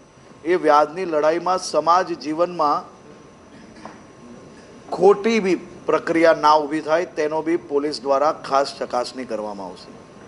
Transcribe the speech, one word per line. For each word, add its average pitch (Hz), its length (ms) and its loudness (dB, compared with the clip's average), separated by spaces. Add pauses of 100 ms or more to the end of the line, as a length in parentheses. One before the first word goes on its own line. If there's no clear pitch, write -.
(440)
એ 175 120 0
વ્યાજની 151 480 2
લડાઈમાં 170 540 0
સમાજ 170 540 0
જીવનમાં 160 680 -2 (2000)
ખોટી 202 500 4
બી 185 140 0 (320)
પ્રક્રિયા 165 460 2
ના 151 220 4
ઊભી 151 260 0
થાય 156 240 0
તેનો 156 380 -4
બી 160 140 -2
પોલીસ 143 440 -4
દ્વારા 139 320 0
ખાસ 139 460 -2
ચકાસણી 123 460 -6
કરવામાં 107 420 -10
આવશે. 90 260 -18 (360)